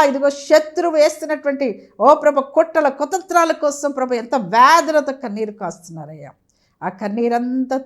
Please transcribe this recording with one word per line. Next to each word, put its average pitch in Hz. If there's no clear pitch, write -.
ఇదిగో 277
శత్రువు 311
వేస్తున్నటువంటి, 294
ఓ 247
ప్రభు, 277
కుట్రల 320
కుతంత్రాల 339
కోసం, 285
ప్రభు, 254
ఎంత 233
వేదనతో 285
కన్నీరు 214
కాస్తున్నారయ్యా. 156
ఆ 180
కన్నీరంతా 240